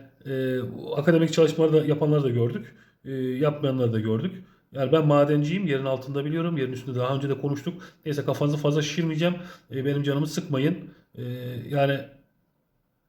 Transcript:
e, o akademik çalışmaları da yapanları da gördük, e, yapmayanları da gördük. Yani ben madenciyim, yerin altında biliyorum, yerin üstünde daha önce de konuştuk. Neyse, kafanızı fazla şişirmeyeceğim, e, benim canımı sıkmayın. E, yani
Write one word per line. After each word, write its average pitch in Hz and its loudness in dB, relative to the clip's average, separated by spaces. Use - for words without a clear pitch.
e, 131 -2
o - -8
akademik 160 4
çalışmaları 160 4
da 147 4
yapanları 151 2
da 131 2
gördük, 117 -2
e, 131 -10
yapmayanları 131 0
da 110 0
gördük. 113 -2
Yani 135 -2
ben 156 6
madenciyim, 147 4
yerin 135 0
altında 135 -2
biliyorum, 165 -2
yerin 127 -2
üstünde 127 -6
daha 127 0
önce 139 -2
de 135 -2
konuştuk. 143 -4
Neyse, 143 -4
kafanızı 147 0
fazla 147 2
şişirmeyeceğim, 165 0
e, 131 -4
benim 143 0
canımı 143 0
sıkmayın. 156 -2
E, 120 -12
yani 139 2